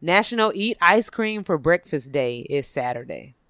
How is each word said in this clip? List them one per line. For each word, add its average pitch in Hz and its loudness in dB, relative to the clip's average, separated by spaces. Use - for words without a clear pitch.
National 220 2
Eat 214 -2
Ice 196 6
Cream 214 -4
for 175 0
Breakfast 147 -2
Day 120 -4
is 139 -2
Saturday. 123 -8